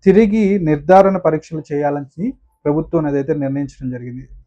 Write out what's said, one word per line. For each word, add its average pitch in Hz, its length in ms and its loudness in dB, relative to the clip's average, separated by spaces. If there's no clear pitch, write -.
తిరిగి 208 380 4
నిర్ధారణ 185 560 4
పరీక్షలు 156 440 -4
చేయాలని 143 580 -4
ప్రభుత్వం 156 360 -2
అనేది 143 200 -2
అయితే 151 120 -2
నిర్ణయించడం 135 520 -6
జరిగింది. 123 300 -14